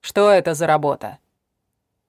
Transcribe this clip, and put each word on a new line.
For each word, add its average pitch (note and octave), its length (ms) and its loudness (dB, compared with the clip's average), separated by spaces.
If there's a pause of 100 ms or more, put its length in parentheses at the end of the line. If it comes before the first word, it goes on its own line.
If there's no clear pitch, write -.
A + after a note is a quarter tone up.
«Что G3+ 280 0
это F3 240 2
за D#3 140 -4
работа?» D3 520 -2 (880)